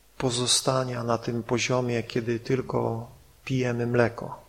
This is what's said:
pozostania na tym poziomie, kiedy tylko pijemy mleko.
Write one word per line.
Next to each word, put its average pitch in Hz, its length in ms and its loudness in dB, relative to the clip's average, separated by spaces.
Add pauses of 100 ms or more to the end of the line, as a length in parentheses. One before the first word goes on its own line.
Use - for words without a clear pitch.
(180)
pozostania 123 840 0
na 117 140 2
tym 117 260 -2
poziomie, 120 600 0
kiedy 117 360 -2
tylko 120 680 -2 (380)
pijemy 123 420 0
mleko. - 600 0